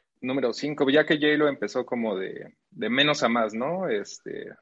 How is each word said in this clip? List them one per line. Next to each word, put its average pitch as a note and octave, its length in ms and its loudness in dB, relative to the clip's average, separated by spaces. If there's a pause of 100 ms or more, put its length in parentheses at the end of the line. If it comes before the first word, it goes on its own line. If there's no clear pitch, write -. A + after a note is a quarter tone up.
(200)
número B2+ 340 -2
cinco, C#3+ 340 0
ya D3 160 6
que D#3 120 2
J-Lo D3+ 320 4
empezó B2+ 360 -2
como A2+ 320 -2
de, - 400 -8 (140)
de A2 180 -4
menos C#3+ 340 2
a B2 60 4
más, A2+ 240 2
¿no? D#3+ 360 -4
Este, - 580 -6 (160)